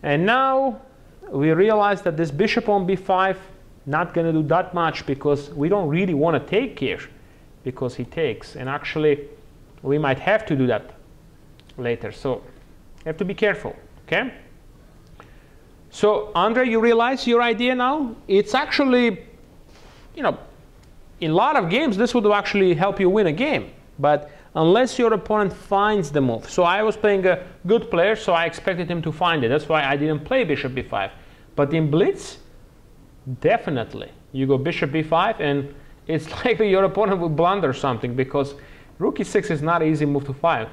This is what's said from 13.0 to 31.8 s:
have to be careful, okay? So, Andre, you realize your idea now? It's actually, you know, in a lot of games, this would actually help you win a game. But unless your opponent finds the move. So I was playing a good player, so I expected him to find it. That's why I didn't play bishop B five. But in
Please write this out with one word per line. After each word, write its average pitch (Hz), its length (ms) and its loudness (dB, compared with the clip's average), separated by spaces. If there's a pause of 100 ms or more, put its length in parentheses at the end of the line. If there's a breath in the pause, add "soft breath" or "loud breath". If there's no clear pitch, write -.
have 160 120 -8
to 202 60 -2
be 190 100 -6
careful, - 420 -2 (300)
okay? 220 260 -2 (1600 loud breath)
So, - 440 0
Andre, 226 340 2
you 226 120 2
realize 233 460 2
your 240 160 4
idea 240 320 0
now? 254 400 -2 (140)
It's 202 260 2
actually, 254 680 2 (920 loud breath)
you 311 80 -10
know, 180 140 0 (840)
in 160 100 -2
a 156 40 0
lot 262 220 4
of 180 140 0
games, 240 260 2
this 226 180 0
would 220 120 2
actually 202 480 2
help 190 260 0
you 185 80 4
win 196 200 4
a 151 40 0
game. 196 380 -2 (280)
But 147 320 0 (240 loud breath)
unless 185 440 4
your 233 140 4
opponent 208 400 0
finds 202 580 0
the 147 100 2
move. 117 300 -2
So 180 140 2
I 190 180 2
was 214 140 0
playing 202 300 2
a 180 180 2 (220 loud breath)
good 208 240 2
player, 190 260 2
so 202 160 -2
I 170 140 2
expected 175 440 -4
him 175 120 -4
to 160 100 -4
find 160 320 0
it. 113 40 2
That's 151 200 0
why 156 160 2
I 139 120 0
didn't 151 280 -2
play 262 200 0
bishop 139 300 -4
B 131 80 -4
five. 98 280 -4 (440 loud breath)
But 147 180 0
in 160 180 0